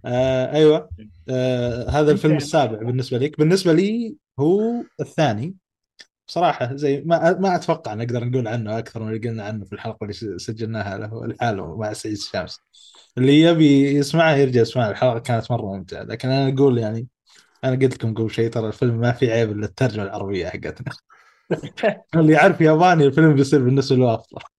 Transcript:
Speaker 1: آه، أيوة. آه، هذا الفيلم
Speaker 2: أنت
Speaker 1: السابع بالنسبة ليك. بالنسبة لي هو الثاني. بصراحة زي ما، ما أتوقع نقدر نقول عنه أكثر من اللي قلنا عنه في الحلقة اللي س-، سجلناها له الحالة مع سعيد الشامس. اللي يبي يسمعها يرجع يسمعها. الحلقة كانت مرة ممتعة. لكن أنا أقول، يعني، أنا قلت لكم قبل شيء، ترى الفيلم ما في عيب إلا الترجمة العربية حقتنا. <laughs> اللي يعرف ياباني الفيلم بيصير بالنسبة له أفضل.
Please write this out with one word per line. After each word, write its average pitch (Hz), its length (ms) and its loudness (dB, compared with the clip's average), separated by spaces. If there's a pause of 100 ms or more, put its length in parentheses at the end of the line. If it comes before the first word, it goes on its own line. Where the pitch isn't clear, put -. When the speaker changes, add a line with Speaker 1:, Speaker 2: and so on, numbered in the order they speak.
Speaker 1:
آه، 127 480 0
أيوة. 151 380 4 (380)
آه، 123 600 -2
هذا 147 220 4
الفيلم 156 200 2
Speaker 2:
أنت 143 100 0
Speaker 1:
السابع 117 360 0
بالنسبة 123 400 -4
ليك. 147 200 -4
بالنسبة 175 340 2
لي 214 440 0 (240)
هو 214 440 0 (160)
الثاني. 143 540 -2 (760)
بصراحة 139 460 -2
زي 143 320 -2
ما، 165 260 2
ما 185 240 0
أتوقع 156 380 -4
نقدر 120 300 -4
نقول 123 240 -2
عنه 113 300 -6
أكثر 113 240 -10
من 110 120 -6
اللي 113 140 -8
قلنا 110 160 -8
عنه 107 200 -10
في - 80 -16
الحلقة 110 300 -12
اللي 104 100 -10
س-، - 120 -12 (120)
سجلناها 110 600 -8
له 110 260 -10
الحالة 101 520 -6
مع 107 160 -6
سعيد 107 220 -8
الشامس. - 460 -10 (580)
اللي 139 220 6
يبي 143 560 4
يسمعها 156 400 2
يرجع 127 240 4
يسمعها. 113 300 0
الحلقة 117 280 0
كانت 113 320 -4
مرة 110 260 -4
ممتعة. 95 260 -14
لكن 120 260 -8
أنا 135 260 0
أقول، 131 240 4
يعني، 113 300 -6 (560)
أنا 131 80 0
قلت 131 220 0
لكم 113 200 -6
قبل 110 160 -2
شيء، 113 200 -2
ترى 113 160 -4
الفيلم 117 340 -2
ما 120 120 2
في 120 200 0
عيب 113 200 0
إلا 104 140 -6
الترجمة 107 360 -2
العربية 98 460 -6
حقتنا. - 440 -8 (580)
<laughs> - 640 -6
اللي 156 180 6
يعرف 165 280 4
ياباني 160 460 4
الفيلم 151 280 4
بيصير 135 280 2
بالنسبة 131 340 2
له 123 180 4
أفضل. - 280 -12 (160)